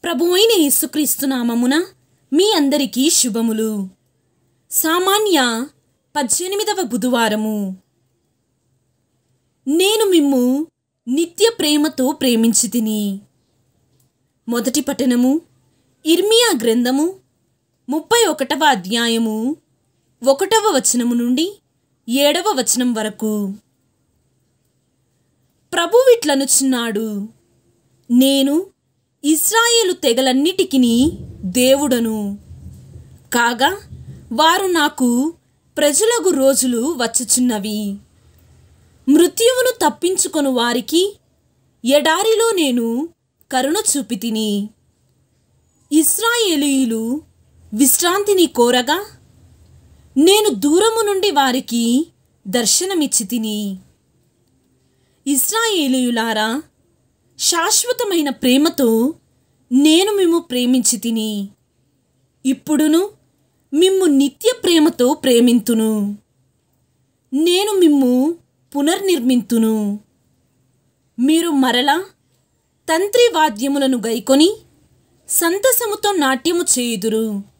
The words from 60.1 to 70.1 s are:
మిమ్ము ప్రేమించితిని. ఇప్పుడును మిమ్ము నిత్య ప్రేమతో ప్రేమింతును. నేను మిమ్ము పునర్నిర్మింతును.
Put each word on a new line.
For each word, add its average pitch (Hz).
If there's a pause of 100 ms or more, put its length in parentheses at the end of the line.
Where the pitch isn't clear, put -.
మిమ్ము 339
ప్రేమించితిని. 226 (960)
ఇప్పుడును 311 (640)
మిమ్ము 370
నిత్య 285 (100)
ప్రేమతో 320
ప్రేమింతును. 220 (1160)
నేను 370
మిమ్ము 277 (420)
పునర్నిర్మింతును. 240 (1200)